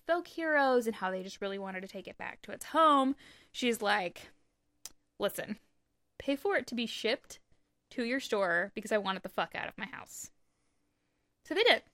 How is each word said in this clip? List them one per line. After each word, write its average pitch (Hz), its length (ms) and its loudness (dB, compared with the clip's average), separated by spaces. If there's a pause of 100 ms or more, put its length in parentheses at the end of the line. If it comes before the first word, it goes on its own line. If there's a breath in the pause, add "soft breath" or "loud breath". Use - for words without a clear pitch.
folk 339 220 0
heroes 277 600 4
and 220 100 -2
how 190 140 -2
they 185 120 -4
just 196 180 -12
really 196 180 -4
wanted 190 220 -8
to 190 60 -10
take 190 200 -12
it 196 100 -14
back - 240 -10
to - 100 -14
its - 160 -12
home, 277 480 6 (360 loud breath)
she's 233 300 0
like, 202 500 0 (880)
"Listen, - 380 -2 (600)
pay 277 180 -2
for 392 220 0
it 254 100 -2
to - 80 -8
be 233 100 0
shipped - 540 -4 (520)
to 247 120 -4
your 247 160 -2
store 196 560 0
because 214 160 -6
I 220 60 4
want 190 200 -2
it - 60 -12
the 190 60 -8
fuck - 260 -4
out - 140 -6
of - 80 -16
my 196 80 -6
house." - 460 -14 (1120)
So - 80 -6
they 392 100 2
did. - 200 4 (100)